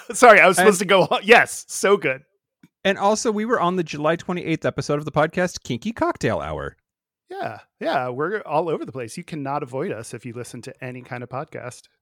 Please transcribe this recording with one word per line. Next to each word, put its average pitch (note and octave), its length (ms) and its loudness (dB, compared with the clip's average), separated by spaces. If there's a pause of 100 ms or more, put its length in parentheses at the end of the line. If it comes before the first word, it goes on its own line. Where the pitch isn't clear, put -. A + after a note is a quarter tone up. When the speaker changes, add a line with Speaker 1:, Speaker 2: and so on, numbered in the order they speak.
Speaker 1:
<laughs> A#3 60 -10
Sorry, G#3+ 260 10
I D#3+ 80 8
was F#3+ 80 4
supposed F#3+ 240 6
Speaker 2:
And F#3 80 -4
Speaker 1:
to G3+ 40 4
go F#3 100 6
on. A#3+ 200 0
Yes, G3+ 460 4
so G3 300 2
good. C3+ 240 -6 (640)
Speaker 2:
And G3 140 0
also, G#3+ 340 0
we G#3+ 120 -2
were A#3 160 0
on F3 160 2
the F3+ 60 0
July D3+ 340 -2
twenty-eighth E3 480 -4
episode D3 360 -2
of D3+ 40 -10
the D3+ 80 -10
podcast, E3+ 520 -2
Kinky D#3+ 280 -6
Cocktail C#3+ 480 -2
Hour. C#2+ 360 -8 (520)
Speaker 1:
Yeah, F4+ 300 -10 (220)
yeah, D#3+ 300 -4
we're E3 320 -6
all D#3+ 260 -2
over D3+ 160 -4
the - 80 -12
place. A#2+ 240 -12
You F3 80 -12
cannot D3 400 -8
avoid C3+ 260 -6
us A2+ 240 -12
if A2+ 100 -14
you A#2+ 80 -12
listen A#2+ 300 -14
to - 220 -16
any B2+ 180 -12
kind B2 220 -12
of A2+ 40 -14
podcast. B2 600 -12 (140)